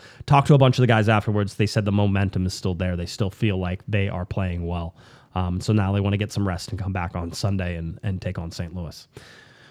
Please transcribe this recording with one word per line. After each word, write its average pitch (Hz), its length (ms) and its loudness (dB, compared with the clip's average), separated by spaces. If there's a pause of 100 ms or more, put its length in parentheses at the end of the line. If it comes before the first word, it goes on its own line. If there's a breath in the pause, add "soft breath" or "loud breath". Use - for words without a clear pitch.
(240 loud breath)
Talked 143 220 6
to 156 80 8
a 139 40 8
bunch 127 200 6
of - 20 0
the 123 60 6
guys 110 240 4
afterwards. 104 460 2
They 107 100 2
said 104 180 0
the 101 80 0
momentum 98 540 2
is 90 80 -4
still 92 200 -4
there. 90 220 -2
They 87 80 -6
still 95 240 -4
feel 98 300 0
like 90 280 -4
they 101 220 0
are 90 160 -6
playing 87 420 -4
well. 85 300 -6 (380 soft breath)
Um, 90 260 -2
so 110 140 2
now 98 180 2
they 101 80 2
wanna 98 160 2
get 101 160 -4
some 101 160 -2
rest 87 220 -6
and 92 80 -6
come 92 160 -4
back 87 200 -4
on 85 200 -6
Sunday 95 420 -2
and, 82 260 -8
and 92 200 -4
take 90 160 -6
on 85 140 -8
Saint 85 220 -10
Louis. 85 320 -12 (640 soft breath)